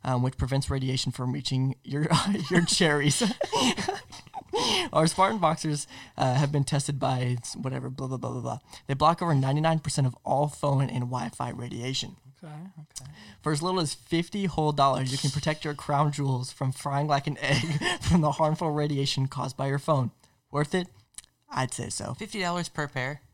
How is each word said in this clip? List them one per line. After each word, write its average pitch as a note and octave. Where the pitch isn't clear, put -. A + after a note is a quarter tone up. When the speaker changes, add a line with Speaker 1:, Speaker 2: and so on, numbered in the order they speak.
Speaker 1:
um, B2+
which C3
prevents C3+
radiation C3+
from B2+
reaching C3
your, D3
<laughs> G3
your F3
cherries. D3
<laughs> -
Our D#3+
Spartan G3+
boxers, D#3
uh, B2+
have C#3+
been C#3+
tested C#3+
by B2+
s-, -
whatever, C3
blah, C3
blah, C3
blah, B2
blah, B2
blah. B2
They C#3
block D3+
over E3+
ninety-nine D3+
percent -
of B2
all C#3+
phone C#3
and B2
Wi-Fi B2
radiation. B2
Speaker 2:
Okay, D#3
okay. -
Speaker 1:
For D3+
as D3
little F#3
as D3
fifty E3+
whole D3+
dollars, C3+
you C#3
can C#3
protect D3+
your D3
crown D3
jewels C3+
from C3+
frying C#3
like C#3+
an D3
egg C#3+
<laughs> F4
from E3+
the D3+
harmful D#3+
radiation C#3
caused C3
by C3+
your C#3
phone. C3+
Worth D3
it? F#3
I'd C3
say -
so. -
Speaker 3:
Fifty G#3
dollars F3
per D3+
pair? C3+